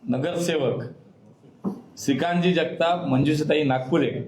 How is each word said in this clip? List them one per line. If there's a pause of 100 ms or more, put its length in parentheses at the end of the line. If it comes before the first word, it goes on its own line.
नगरसेवक (1120)
श्रीकांतजी
जगताप,
मंजुषाताई
नागपुरे (180)